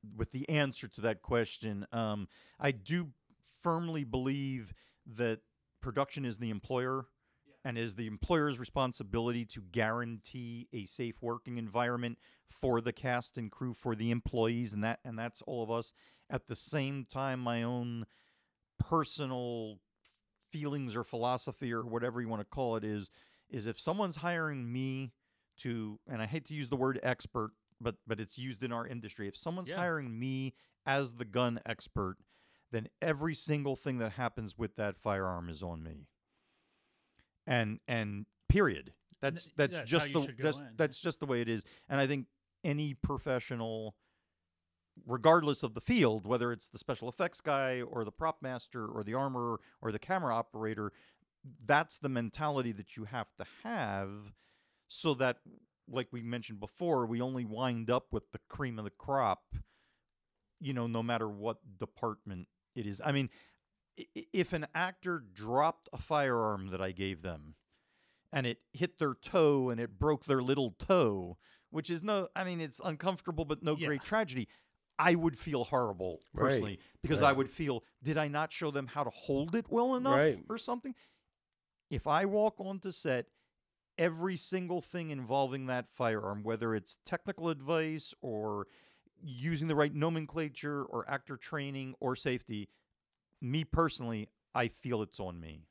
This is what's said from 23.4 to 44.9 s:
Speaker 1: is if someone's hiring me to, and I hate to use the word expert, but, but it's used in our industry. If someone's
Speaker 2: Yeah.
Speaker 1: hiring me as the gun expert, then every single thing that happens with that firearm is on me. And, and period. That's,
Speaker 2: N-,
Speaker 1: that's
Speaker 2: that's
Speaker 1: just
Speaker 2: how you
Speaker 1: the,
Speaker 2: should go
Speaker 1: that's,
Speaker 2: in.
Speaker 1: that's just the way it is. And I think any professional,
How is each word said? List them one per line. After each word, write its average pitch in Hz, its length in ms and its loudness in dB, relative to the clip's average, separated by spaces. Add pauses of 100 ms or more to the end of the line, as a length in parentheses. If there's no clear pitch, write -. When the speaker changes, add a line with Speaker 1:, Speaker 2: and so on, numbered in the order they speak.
Speaker 1:
is 104 160 -6
if 113 120 -6
someone's 180 380 -2
hiring 151 560 -2
me 131 400 -4 (460)
to, 110 480 -4
and 113 160 -4
I 110 40 -2
hate 139 200 -6
to 151 80 -10
use 143 160 -4
the 139 60 0
word 131 260 2
expert, 117 500 -2 (280)
but, 113 160 -2 (100)
but 110 140 -2
it's 107 180 -10
used 123 240 -8
in 120 100 -2
our 117 140 -4
industry. 110 420 -8
If 95 80 -10
someone's 175 340 -6
Speaker 2:
Yeah. 180 60 -4
Speaker 1:
hiring 156 420 -2
me 131 360 -4 (320)
as 135 280 2
the 120 100 -6
gun 120 420 2
expert, 104 500 -4 (540)
then 113 180 -4 (140)
every 156 320 0
single 143 420 0
thing 131 220 -2
that 110 140 0
happens 113 460 -4
with 110 180 -4
that 104 200 -2
firearm 92 520 -2
is 78 140 -8
on 85 200 -6
me. 78 260 -12 (1400)
And, 117 400 2
and 107 400 -4 (220)
period. 123 460 4 (260)
That's, 147 260 -2
Speaker 2:
N-, - 100 -20
Speaker 1:
that's 143 180 4
Speaker 2:
that's 123 160 -4
Speaker 1:
just 151 160 4
Speaker 2:
how 139 60 -2
you 156 80 4
Speaker 1:
the, 139 60 0
Speaker 2:
should 120 120 -10
go 131 60 -4
Speaker 1:
that's, 147 140 2
Speaker 2:
in. 139 180 -12
Speaker 1:
that's 151 240 2
just 165 200 -2
the 151 60 -2
way 123 140 2
it 117 80 0
is. 113 160 0 (240)
And 139 120 2
I 135 60 4
think 135 200 0 (380)
any 147 300 0
professional, 113 1000 -2 (1120)